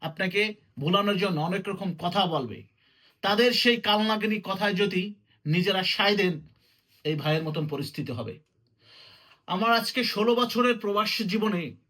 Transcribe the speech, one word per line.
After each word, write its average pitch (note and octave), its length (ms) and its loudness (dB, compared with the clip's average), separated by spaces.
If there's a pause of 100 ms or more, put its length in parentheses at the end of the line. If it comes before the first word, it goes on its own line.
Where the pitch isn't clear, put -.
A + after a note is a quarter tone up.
আপনাকে F#3+ 540 -2 (240)
ভোলানোর G3 380 2
জন্য F3+ 240 0
অনেক F#3 280 -2
রকম F#3+ 260 -4
কথা F3 320 0
বলবে। C3+ 360 -4 (580)
তাদের A3+ 320 4
সেই A#3+ 240 4
কালনাগিনী G#3+ 680 0
কথায় G3 300 -2
যদি F#3+ 400 0 (320)
নিজেরা F#3 360 2
সায় G3+ 340 2
দেন, F#3 240 2 (640)
এই D3+ 120 -2
ভাইয়ের D#3 260 0
মতন D#3 240 -4
পরিস্থিতি C#3+ 460 -6
হবে। - 260 -8 (1080)
আমার G#3+ 260 2
আজকে A#3 320 0
ষোলো A3+ 300 2
বছরের A#3+ 440 2
প্রবাস G#3 440 -2
জীবনে G3 540 -2 (140)